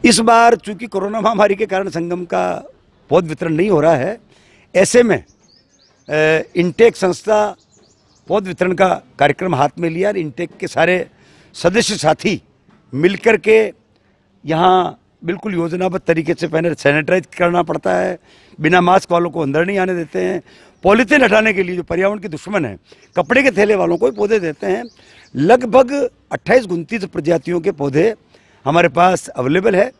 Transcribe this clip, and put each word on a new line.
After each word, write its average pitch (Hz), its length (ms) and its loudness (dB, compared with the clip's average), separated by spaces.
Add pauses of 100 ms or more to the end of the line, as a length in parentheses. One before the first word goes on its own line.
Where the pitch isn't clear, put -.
इस 226 140 6
बार 233 360 4
चूंकि 208 300 -12
कोरोना 202 360 -6
महामारी 208 340 2
के 214 100 -2
कारण 190 240 -4
संगम 170 360 -6
का 185 480 -6 (360)
पौध 170 160 2
वितरण 156 280 -6
नहीं 180 160 0
हो 156 120 2
रहा 160 140 4
है, 180 220 -4 (580)
ऐसे 240 280 4
में, 170 200 0 (880)
अ, 156 340 2 (120)
intake 180 400 2
संस्था 208 600 -2 (720)
पौध 190 200 -4
वितरण 180 240 -2
का 180 300 0 (180)
कार्यक्रम 147 360 0
हाथ 147 140 2 (100)
में 170 100 -2
लिया 185 200 -2
और 202 80 -4
intake 165 320 -8 (100)
के 180 80 -10
सारे 175 400 0 (460)
सदस्य 196 420 0
साथी 156 480 -2 (500)
मिलकर 190 440 2
के 214 360 2 (720)
यहाँ 175 560 0 (240)
बिल्कुल 190 280 -6
योजनाबद्ध 175 520 -4
तरीके 165 280 0
से 170 140 -4
पहले 160 260 -2
sanitize 151 520 0 (120)
करना 175 260 0
पड़ता 170 300 -4
है, 180 260 -4 (420)
बिना 175 200 4
mask 180 300 2
वालों 175 180 0
को 165 120 -6
अंदर 151 240 -2
नहीं 196 120 -4
आने 185 160 -2
देते 170 260 -6
हैं, 180 220 -4 (420)
पॉलीथीन 240 400 4
हटाने 220 300 2
के 185 100 -2
लिए 180 120 -6
जो 175 80 -6
पर्यावरण 190 360 -2
के 190 80 -12
दुश्मन 170 380 -6
हैं, 98 140 -10 (380)
कपड़े 247 260 0
के 262 80 4
थैले 208 240 2
वालों 175 220 0
को 254 140 0
भी 208 60 -12
पौधे 208 220 0
देते 165 280 -6
हैं। 208 160 -2 (520)
लगभग 247 760 2 (220)
अट्ठाईस 240 320 0
उनतीस 180 420 -6
प्रजातियों 170 560 -4
के 190 100 -2
पौधे 147 440 -2 (500)
हमारे 165 220 2
पास 175 400 2
available 180 480 0
है 226 240 2